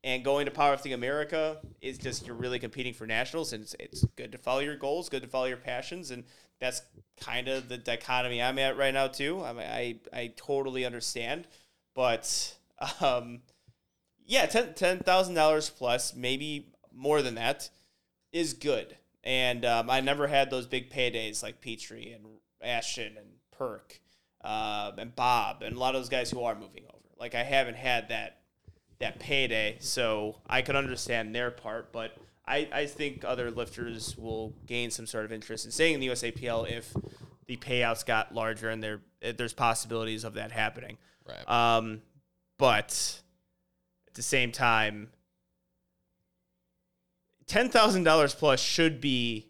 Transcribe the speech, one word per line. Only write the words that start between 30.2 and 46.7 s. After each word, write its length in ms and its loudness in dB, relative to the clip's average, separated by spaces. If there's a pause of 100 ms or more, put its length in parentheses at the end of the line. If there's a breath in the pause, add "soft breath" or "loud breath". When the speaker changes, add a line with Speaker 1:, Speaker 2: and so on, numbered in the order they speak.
Speaker 1:
I 140 2
could 140 -2
understand 600 -2
their 160 -2
part, 400 -10
but 240 -8 (320 soft breath)
I, 240 0
I 140 -2
think 400 -6
other 260 -2
lifters 680 -8
will 380 -8 (100)
gain 240 -2
some 160 -8
sort 200 -6
of 80 -10
interest 320 -10
in 60 -12
staying 240 4
in 40 -4
the 80 -2
U 60 -2
S 100 -6
A 80 -2
P 160 -8
L 160 -2
if 300 -8 (540 loud breath)
the 100 -10
payouts 480 0
got 280 2
larger 360 -2
and 120 -4
there, 200 -6 (180)
there's 340 -4
possibilities 680 0
of 120 -8
that 160 -8
happening. 460 -4 (300 soft breath)
Speaker 2:
Right. 220 -12
Speaker 1:
Um, 520 4 (560)
but 640 4 (840)
at 60 -20
the 80 -10
same 300 2
time, 580 4 (2500)